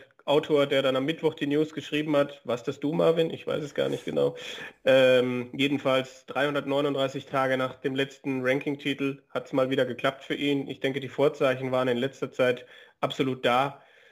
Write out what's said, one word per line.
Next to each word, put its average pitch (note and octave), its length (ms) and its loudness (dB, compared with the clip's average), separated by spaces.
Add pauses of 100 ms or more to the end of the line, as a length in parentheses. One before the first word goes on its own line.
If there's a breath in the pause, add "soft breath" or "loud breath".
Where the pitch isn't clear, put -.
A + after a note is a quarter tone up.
(240)
Autor, D3 420 2
der C3+ 160 2
dann C3 120 2
am C3 100 0
Mittwoch D#3+ 300 0
die D3 140 -4
News D3+ 260 0
geschrieben D3 420 -2
hat. C#3+ 280 0
Warst A#2 240 -4
das C#3 100 -4
du, C#3+ 140 -2
Marvin? E3 380 2
Ich - 180 -10
weiß D3+ 160 -2
es C#3+ 100 -12
gar C#3 140 0
nicht - 160 -4
genau. C#3+ 320 0 (480 loud breath)
Ähm, B2+ 680 4
jedenfalls C3 760 0
dreihundertneununddreißig C#3 1000 -2
Tage C3 300 0
nach C3 180 -2
dem C3+ 220 -4
letzten C3+ 500 -4
Ranking-Titel C#3 720 -2 (100)
hat's - 220 -6
mal C3 180 2
wieder C3+ 140 2
geklappt B2 380 -4
für - 140 -6
ihn. C#3+ 320 0
Ich C3 100 -10
denke, C3+ 220 -2
die C3 80 -8
Vorzeichen C3+ 640 0
waren B2+ 160 2
in A#2+ 80 2
letzter C3 340 -4
Zeit B2+ 360 0 (340 soft breath)
absolut C3 440 -2
da, C3 380 2 (300 soft breath)